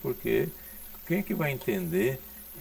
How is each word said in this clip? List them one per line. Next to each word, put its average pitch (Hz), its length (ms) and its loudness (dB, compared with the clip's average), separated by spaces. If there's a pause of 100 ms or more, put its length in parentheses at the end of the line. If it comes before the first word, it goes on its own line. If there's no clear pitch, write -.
porque - 460 2 (580)
quem 170 120 4
é 202 40 2
que 202 120 -2
vai 156 180 2
entender 170 680 2 (420)